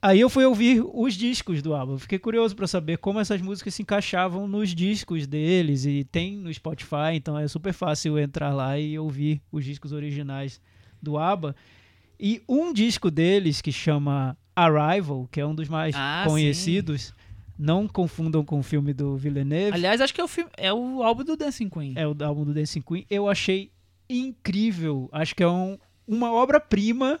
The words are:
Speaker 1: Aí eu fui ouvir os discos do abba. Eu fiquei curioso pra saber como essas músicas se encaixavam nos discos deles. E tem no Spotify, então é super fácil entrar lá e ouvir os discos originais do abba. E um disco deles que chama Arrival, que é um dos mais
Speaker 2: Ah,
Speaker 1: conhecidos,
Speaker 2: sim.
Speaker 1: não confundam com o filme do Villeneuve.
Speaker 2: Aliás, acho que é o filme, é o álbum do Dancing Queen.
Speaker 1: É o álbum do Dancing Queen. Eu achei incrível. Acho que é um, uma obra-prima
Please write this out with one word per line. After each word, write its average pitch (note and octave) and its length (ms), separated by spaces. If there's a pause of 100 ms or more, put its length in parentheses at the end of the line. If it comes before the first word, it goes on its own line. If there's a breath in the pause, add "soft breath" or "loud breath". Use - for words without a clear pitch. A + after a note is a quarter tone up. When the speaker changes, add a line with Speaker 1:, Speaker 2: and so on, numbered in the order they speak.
Speaker 1:
Aí G3 140
eu A#3+ 100
fui C4 160
ouvir A#3+ 380 (100)
os A#3 220
discos G3 480
do D3+ 140
abba. C3 160
Eu C3+ 80
fiquei F#3+ 180
curioso A3+ 380
pra G3 100
saber E3 320
como G3 220
essas G#3 200
músicas F#3+ 320
se - 100
encaixavam F#3+ 680
nos G3+ 260
discos F3 540
deles. D3+ 560
E C#3+ 180
tem F3 340
no F3 160
Spotify, D#3 640
então D3+ 240
é D3+ 80
super E3 260
fácil D3+ 460
entrar C#3+ 340
lá C3+ 240
e D3+ 220
ouvir D3 420 (120)
os D3+ 120
discos C#3 280
originais C#3+ 680 (400 soft breath)
do D3 160
abba. D#3 380 (640 soft breath)
E G3+ 300
um D#4 240
disco G#3+ 400
deles E3+ 480
que D3+ 100
chama C#3+ 680 (200)
Arrival, D3+ 760
que D3+ 100
é C#3+ 60
um D3+ 80
dos D#3 140
mais D#3 280
Speaker 2:
Ah, C#3+ 300
Speaker 1:
conhecidos, D#3 800
Speaker 2:
sim. - 80 (440 soft breath)
Speaker 1:
não E3 300
confundam D#3+ 580
com D3 140
o C#3 60
filme C#3+ 280
do C#3 240
Villeneuve. C#3+ 560
Speaker 2:
Aliás, F#3+ 280
acho C4+ 120
que - 80
é E4+ 40
o E4 40
filme, E4+ 280
é F#3+ 160
o B3+ 320
álbum A#3 180
do D#4 140
Dancing C#4+ 320
Queen. D3 260
Speaker 1:
É D#3 140
o D3 160
álbum D3 200
do D3 80
Dancing D3+ 300
Queen. F3+ 260
Eu G3+ 200
achei G3 420 (560)
incrível. F3+ 840
Acho D#3 220
que - 80
é F3 60
um, F#3 300 (280)
uma A#3 260
obra-prima B3+ 880